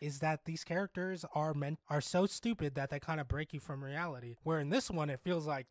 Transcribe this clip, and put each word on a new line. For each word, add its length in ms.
is 180
that 260
these 200
characters 600
are 200
meant, 240
are 120
so 260
stupid 480
that 160
they 100
kinda 240
break 300
you 60
from 240
reality. 580
Where 180
in 100
this 200
one, 180
it 120
feels 260
like, 240